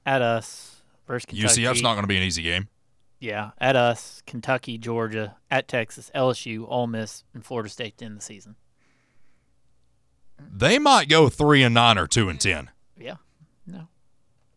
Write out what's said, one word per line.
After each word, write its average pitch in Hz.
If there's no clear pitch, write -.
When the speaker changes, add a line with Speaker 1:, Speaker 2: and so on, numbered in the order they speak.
Speaker 1:
at 139
us -
versus 123
Kentucky. 107
Speaker 2:
U 107
C 117
F's 120
not 117
gonna 101
be 98
an 92
easy 85
game. 87
Speaker 1:
Yeah, 107
at 131
us, 120
Kentucky, 123
Georgia, 110
at 135
Texas, -
L 131
S -
U, 113
Ole 123
Miss, 110
and 117
Florida 113
State 110
to 120
end 107
the 101
season. 101
Speaker 2:
They 139
might 254
go 151
three 147
and 120
nine 117
or 82
two 104
and 78
ten. 76
Speaker 1:
Yeah, 131
no. 165